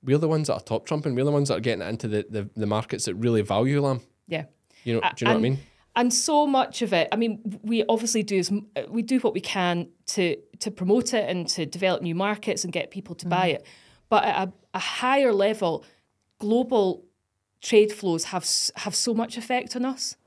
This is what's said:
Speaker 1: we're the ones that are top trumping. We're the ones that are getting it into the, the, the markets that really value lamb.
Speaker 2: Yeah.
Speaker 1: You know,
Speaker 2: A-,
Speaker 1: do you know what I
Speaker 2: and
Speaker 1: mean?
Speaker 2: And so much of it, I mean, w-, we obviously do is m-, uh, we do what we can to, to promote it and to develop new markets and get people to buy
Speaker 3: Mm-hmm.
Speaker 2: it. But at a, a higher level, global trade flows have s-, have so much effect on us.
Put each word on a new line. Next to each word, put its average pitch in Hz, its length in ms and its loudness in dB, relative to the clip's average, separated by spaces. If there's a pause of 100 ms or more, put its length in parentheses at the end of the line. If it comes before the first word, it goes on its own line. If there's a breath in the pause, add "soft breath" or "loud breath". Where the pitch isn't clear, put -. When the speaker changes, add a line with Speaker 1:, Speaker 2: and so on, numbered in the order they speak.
Speaker 1:
we're 135 160 2
the 160 100 2
ones 156 180 0
that 131 80 0
are - 60 -6
top - 260 -4
trumping. 151 300 -2
We're 131 80 0
the 147 80 2
ones 143 160 2
that 117 80 0
are 92 40 -4
getting 110 220 -2
it 85 60 -6
into 110 180 -6
the, 104 220 -2
the, 104 260 -6
the 107 120 -2
markets 107 400 -2
that 98 100 -4
really 113 240 2
value 117 400 2
lamb. 135 220 0 (260)
Speaker 2:
Yeah. 160 160 -6 (400 soft breath)
Speaker 1:
You 120 100 -2
know, 113 80 0
Speaker 2:
A-, - 140 0
Speaker 1:
do - 80 -6
you - 0 -
know 208 60 4
what - 20 4
I - 20 4
Speaker 2:
and - 80 2
Speaker 1:
mean? 131 160 0 (380 loud breath)
Speaker 2:
And 240 180 2
so 302 320 2
much 262 360 0
of 226 100 -2
it, 170 180 2
I 208 60 -2
mean, 226 260 0
w-, 196 220 -8
we 226 240 0
obviously 226 340 2
do 202 140 0
is 180 140 2
m-, 202 160 -2 (100)
uh, 139 120 -4
we 226 140 -2
do 254 180 2
what 226 140 2
we 190 60 -2
can 175 480 -2 (200)
to, 175 280 0 (240)
to 220 100 -6
promote 208 440 2
it 214 140 0
and 175 200 -4
to - 180 -4
develop 180 360 -2
new 170 120 -4
markets 202 480 -2
and 175 100 -6
get - 200 -4
people 196 240 -12
to - 100 -12
buy 180 220 2
Speaker 3:
Mm-hmm. 156 80 0
Speaker 2:
it. - 100 -14 (440 loud breath)
But 214 140 4
at 190 240 0
a, 185 40 -12 (220)
a 185 40 -4
higher 254 540 2
level, 202 520 0 (540 soft breath)
global 226 680 2 (560)
trade 208 320 6
flows 170 320 -2
have 180 180 -4
s-, - 340 0
have - 180 -8
so 233 200 0
much 226 220 -2
effect 247 380 -4
on 247 100 -4
us. 262 320 -6 (100)